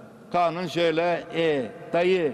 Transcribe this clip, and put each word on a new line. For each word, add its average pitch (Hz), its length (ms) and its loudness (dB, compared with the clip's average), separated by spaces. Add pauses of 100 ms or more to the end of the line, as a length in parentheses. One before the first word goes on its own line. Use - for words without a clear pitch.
(320)
Kanun 175 340 0
şöyle, 165 580 0 (100)
"E, 151 320 0 (260)
dayı, 175 420 2